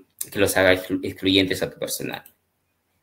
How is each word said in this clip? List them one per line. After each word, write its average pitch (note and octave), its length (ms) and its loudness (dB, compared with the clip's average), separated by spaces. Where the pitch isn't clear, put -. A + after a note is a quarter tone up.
que - 80 -8
los G2 180 2
haga F#2+ 180 6
exclu-, F#2 280 -4
excluyentes F#2+ 580 0
a C#2+ 100 -2
tu - 60 -20
personal. - 460 -8